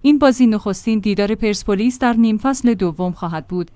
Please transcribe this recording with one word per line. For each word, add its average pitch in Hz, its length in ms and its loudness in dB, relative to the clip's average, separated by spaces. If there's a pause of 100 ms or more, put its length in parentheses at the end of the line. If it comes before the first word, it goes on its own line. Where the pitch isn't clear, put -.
این 294 180 4
بازی 254 280 4
نخستین 214 520 -2
دیدار 202 360 0
پرسپولیس 214 640 -2
در 240 140 0
نیم 220 240 2
فصل 254 360 0
دوم 180 380 -2
خواهد 165 360 -8
بود 180 280 -6